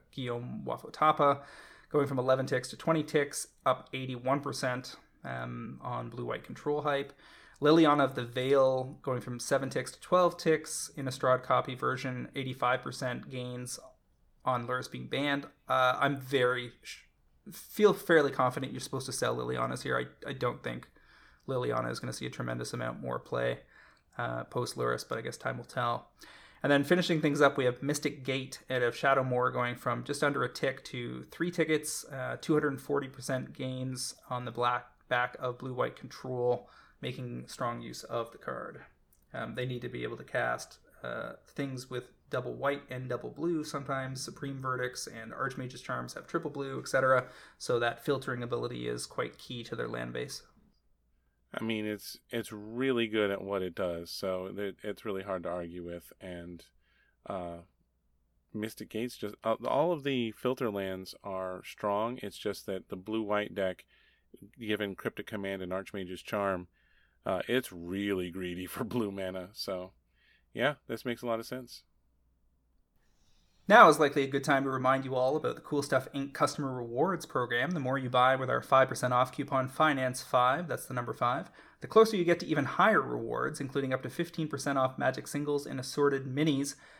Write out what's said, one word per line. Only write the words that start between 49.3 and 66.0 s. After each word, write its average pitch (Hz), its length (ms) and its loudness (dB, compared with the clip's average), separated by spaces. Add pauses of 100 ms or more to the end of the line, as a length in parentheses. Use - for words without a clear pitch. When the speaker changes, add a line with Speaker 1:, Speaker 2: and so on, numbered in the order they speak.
Speaker 1:
key 123 280 -10
to - 100 -10
their 120 140 -4
land 120 240 -6
base. 123 300 -6 (1120)
Speaker 2:
I - 100 -6
mean, 110 220 -4
it's, 107 320 -8 (120)
it's 117 220 -6
really 117 560 -2
good 107 240 2
at 98 120 -2
what 98 180 -2
it 92 140 -4
does, 85 340 -4
so 92 480 -4
it, 98 260 -6
it's 104 220 -8
really 95 180 -4
hard 92 200 -4
to 87 60 -4
argue 87 340 -6
with, 85 360 -10
and, 87 440 -12 (640)
uh, 87 300 -8 (1000)
Mystic 107 340 -6
Gates 120 280 -6
just, 104 160 -8 (100)
uh, 113 120 2 (100)
all 143 260 2
of 151 120 -4
the 127 280 0
filter 127 380 -2
lands 95 540 -6
are 92 420 -6
strong. 110 560 -2
It's 101 160 -8
just - 300 -6
that 95 220 -6
the 98 60 -8
blue-white 104 600 -2
deck, 92 280 -2 (760)
given 104 340 -2
Cryptic - 320 -6
Command 98 380 -4
and 90 100 -6
Archmage's 92 480 -6